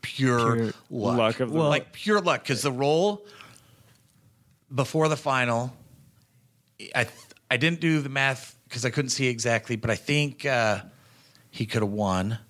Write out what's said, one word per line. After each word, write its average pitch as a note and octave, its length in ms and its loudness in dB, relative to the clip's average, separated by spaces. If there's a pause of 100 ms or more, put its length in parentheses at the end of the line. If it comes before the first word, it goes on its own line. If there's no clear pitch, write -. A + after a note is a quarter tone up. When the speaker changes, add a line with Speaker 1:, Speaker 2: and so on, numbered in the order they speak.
Speaker 1:
pure A#2+ 540 2
Speaker 2:
Pure A2+ 180 -2 (160)
Speaker 1:
luck. A2+ 280 0
Speaker 3:
luck A2+ 240 2
of A#2+ 100 -2
the D3+ 60 -2
Speaker 2:
Well, D#3 120 4
Speaker 1:
Like, D3+ 220 0
pure G#3 300 0
luck, D#3+ 240 0
'cause B2 160 -2
the C#3 100 0
roll D#3+ 540 2 (1500)
before D3 360 0
the D3 80 0
final, B2 580 0 (1200)
I, B2 120 2 (420)
I B2+ 80 2
didn't D#3+ 240 0
do D#3+ 200 2
the C#3 80 -6
math C3+ 460 -2 (140)
'cause A#2 160 -6
I B2 60 0
couldn't C3+ 180 -2
see C3 180 0
exactly, A#2 480 0
but A2 140 -4
I G#2+ 60 2
think, D3 500 -2
uh, A2+ 360 0 (720)
he - 140 -4
could A2 160 -2
have G2+ 100 -2
won. G2+ 460 0 (120)